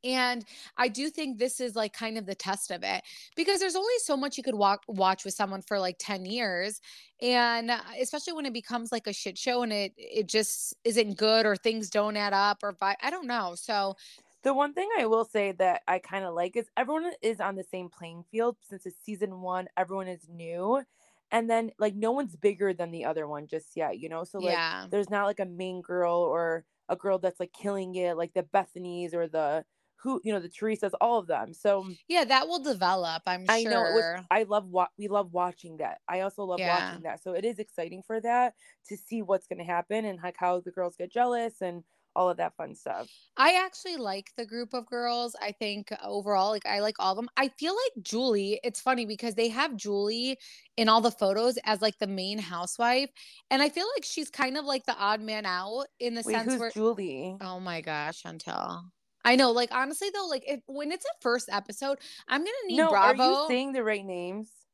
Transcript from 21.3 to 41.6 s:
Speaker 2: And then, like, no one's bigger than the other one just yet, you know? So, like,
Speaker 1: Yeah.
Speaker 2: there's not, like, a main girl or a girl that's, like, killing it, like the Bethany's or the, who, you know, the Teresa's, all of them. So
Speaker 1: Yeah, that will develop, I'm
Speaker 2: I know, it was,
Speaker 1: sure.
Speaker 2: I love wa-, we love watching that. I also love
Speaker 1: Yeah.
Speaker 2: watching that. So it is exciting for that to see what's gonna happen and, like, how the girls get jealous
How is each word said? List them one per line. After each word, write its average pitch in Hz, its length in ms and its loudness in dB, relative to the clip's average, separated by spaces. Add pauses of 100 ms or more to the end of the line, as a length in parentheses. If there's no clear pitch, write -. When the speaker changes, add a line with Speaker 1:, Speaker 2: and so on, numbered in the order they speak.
Speaker 2:
And 226 160 2
then, 226 300 2
like, 214 160 2
no 214 180 0
one's 262 240 -2
bigger 196 380 2
than 170 160 -4
the 165 140 -6
other 156 240 -2
one 147 180 -8
just - 300 -8
yet, 139 240 -2
you 156 80 -8
know? 165 160 -6
So, 190 160 -10
like, 170 240 2
Speaker 1:
Yeah. 180 260 -4
Speaker 2:
there's 196 200 0
not, 202 160 2
like, 202 140 0
a 196 60 0
main 185 360 -8
girl 175 340 2
or 165 480 0 (240)
a 180 80 0
girl 190 240 0
that's, 180 180 -2
like, 175 140 -6
killing 190 420 -4
it, 180 220 0
like 170 160 -4
the 180 100 0
Bethany's 175 720 -4
or 170 140 0
the, 156 360 0 (320)
who, 262 280 -4
you 214 80 0
know, 202 80 0
the 170 80 -10
Teresa's, 208 520 -2
all 233 200 6
of 175 80 -12
them. 143 240 -2
So 190 440 0 (120)
Speaker 1:
Yeah, 330 160 4
that 262 240 6
will 349 140 -2
develop, 180 640 2
I'm 185 220 -2
Speaker 2:
I 226 160 6
know, 226 220 4
it - 60 2
was, 220 160 4
Speaker 1:
sure. 175 220 -6
Speaker 2:
I 214 140 6
love 202 240 2
wa-, 180 280 4
we 208 120 -6
love 196 240 0
watching 175 460 -4
that. 117 300 -4
I 180 120 -2
also 196 240 -4
love 180 180 -2
Speaker 1:
Yeah. - 20 -
Speaker 2:
watching 175 380 0
that. 165 200 -8
So 185 120 -6
it 190 100 -2
is 226 140 -2
exciting 180 440 -8
for 220 180 -4
that 240 340 2 (320)
to 208 100 -12
see 220 260 -8
what's 190 260 0
gonna 175 160 -8
happen 175 400 -2
and, 190 180 -6
like, 180 160 -8
how 180 220 2
the 180 100 -12
girls 175 260 -4
get 180 140 -8
jealous 233 500 0